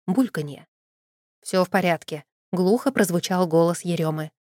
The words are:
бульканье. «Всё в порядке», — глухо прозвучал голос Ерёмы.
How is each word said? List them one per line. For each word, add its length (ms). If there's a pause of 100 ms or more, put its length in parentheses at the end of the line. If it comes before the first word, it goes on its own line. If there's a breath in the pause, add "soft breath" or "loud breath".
бульканье. 600 (760)
«Всё 220
в 60
порядке», — 560 (260)
глухо 400
прозвучал 560
голос 340
Ерёмы. 500 (100)